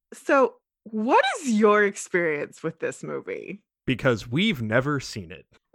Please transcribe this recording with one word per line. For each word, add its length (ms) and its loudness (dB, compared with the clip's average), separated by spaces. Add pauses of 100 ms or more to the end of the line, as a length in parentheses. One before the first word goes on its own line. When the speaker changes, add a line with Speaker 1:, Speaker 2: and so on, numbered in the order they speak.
(140)
Speaker 1:
So, 400 2 (300)
what 420 2 (160)
is 100 -2
your 320 6
experience 800 -2
with 160 -8
this 240 -8
movie? 580 -10 (240)
Speaker 2:
Because 440 0
we've 320 0
never 400 0
seen 300 -12
it. 140 -18 (300)